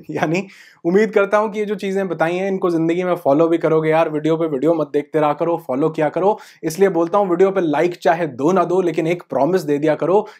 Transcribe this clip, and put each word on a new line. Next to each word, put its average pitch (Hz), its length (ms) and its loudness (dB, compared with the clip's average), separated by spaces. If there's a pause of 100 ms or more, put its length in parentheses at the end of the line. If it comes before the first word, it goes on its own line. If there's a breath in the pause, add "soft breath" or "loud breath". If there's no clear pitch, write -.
(120)
यानी 165 340 -2 (400 loud breath)
उम्मीद 196 280 2
करता 202 240 2
हूँ 214 140 0
कि 208 80 -6
ये 208 60 -2
जो 202 100 -4
चीजें 190 320 -4
बताई 165 280 -2
हैं 190 120 -4
इनको 190 220 -2
जिंदगी 170 340 0
में 180 120 -2
फॉलो 156 320 2
भी 165 100 2
करोगे 160 320 0
यार। 160 200 2
वीडियो 156 280 0
पे 165 100 -2
वीडियो 147 260 0
मत 151 200 -2
देखते 147 260 -2
रहा 151 140 2
करो, 170 240 -2 (100)
फॉलो 139 220 0
किया 156 200 -2
करो। 190 280 0 (260 loud breath)
इसलिए 170 260 0
बोलता 170 280 0
हूँ 202 120 0
वीडियो 180 220 4
पे 190 100 0
लाइक 160 360 0
चाहे 170 300 0
दो 135 240 0
ना 185 120 2
दो, 175 180 0
लेकिन 165 260 -2
एक 175 220 -2
प्रॉमिस 170 320 0
दे 147 160 0
दिया 151 180 2
करो 156 260 2 (180 loud breath)